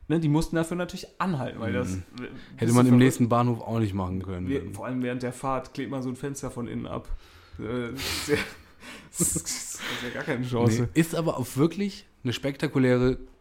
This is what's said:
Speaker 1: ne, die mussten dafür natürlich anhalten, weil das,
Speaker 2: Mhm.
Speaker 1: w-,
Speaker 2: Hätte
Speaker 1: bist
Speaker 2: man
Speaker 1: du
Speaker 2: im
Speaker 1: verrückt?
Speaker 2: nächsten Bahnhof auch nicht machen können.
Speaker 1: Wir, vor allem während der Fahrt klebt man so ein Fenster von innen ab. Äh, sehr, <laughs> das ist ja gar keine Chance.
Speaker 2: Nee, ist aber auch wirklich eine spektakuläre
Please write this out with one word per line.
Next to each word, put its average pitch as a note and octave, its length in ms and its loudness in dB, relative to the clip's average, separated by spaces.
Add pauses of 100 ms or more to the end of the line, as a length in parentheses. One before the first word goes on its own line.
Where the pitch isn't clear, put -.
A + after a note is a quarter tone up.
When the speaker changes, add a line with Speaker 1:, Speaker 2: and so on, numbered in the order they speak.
Speaker 1:
ne, D#3 100 2
die D#3+ 120 2
mussten D#3+ 260 2
dafür E3 220 0
natürlich F3+ 280 -8 (120)
anhalten, C#3 420 -4
weil A2+ 140 -2
das, A#2+ 160 -2
Speaker 2:
Mhm. F#2 120 -4 (160)
Speaker 1:
w-, B2 40 -10 (340)
Speaker 2:
Hätte - 100 -2
Speaker 1:
bist A#2 80 6
Speaker 2:
man - 0 -
Speaker 1:
du B2 40 8
Speaker 2:
im B2 60 10 (100)
Speaker 1:
verrückt? B2 100 10
Speaker 2:
nächsten B2+ 240 4
Bahnhof A#2+ 320 4
auch A2+ 180 -2
nicht G#2+ 160 2
machen F#2 280 -2
können. F2+ 260 -6
Speaker 1:
Wir, C3+ 140 -2 (100)
vor G2+ 140 -10
allem B2+ 160 -4
während B2 200 -4
der B2 100 -4
Fahrt C3 420 -4
klebt C3 160 -6
man C3+ 120 -4
so B2+ 60 -4
ein B2+ 80 -4
Fenster C3+ 340 -6
von A#2+ 160 -6
innen A#2 200 -6
ab. B2 220 -6 (500)
Äh, A#2+ 360 -4 (300)
sehr, D3 140 2 (400)
<laughs> - 400 -14
das - 180 0
ist - 420 -6 (240)
ja B2 120 -6
gar C3 80 -6
keine B2+ 240 -2
Chance. A#2+ 380 4 (100)
Speaker 2:
Nee, D#3 60 6
ist E3 140 0
aber E3 220 0
auch B2+ 100 -2 (100)
wirklich E3+ 500 0 (180)
eine C#3+ 80 0
spektakuläre B2+ 840 2 (220)